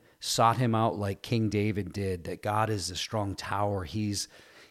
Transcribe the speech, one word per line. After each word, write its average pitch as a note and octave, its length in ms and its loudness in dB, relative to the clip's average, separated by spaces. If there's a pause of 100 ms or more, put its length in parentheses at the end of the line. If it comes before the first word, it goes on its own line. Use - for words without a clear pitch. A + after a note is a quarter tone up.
(200)
sought A2+ 380 4
him A#2 180 4
out A2 240 2
like G2 240 -4
King A2 260 2
David G2+ 420 0
did, F#2+ 340 -4
that F#2 180 -8
God G#2+ 260 0
is F#2 220 -4
a F2 40 -8
strong G2 380 -4
tower. G2 520 -2
He's, G#2 420 -4 (440)